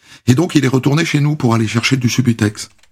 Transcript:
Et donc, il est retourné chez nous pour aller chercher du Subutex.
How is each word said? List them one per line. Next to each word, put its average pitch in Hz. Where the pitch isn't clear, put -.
Et 123
donc, 165
il 135
est 127
retourné 135
chez 151
nous 147
pour 117
aller 113
chercher -
du 123
Subutex. 113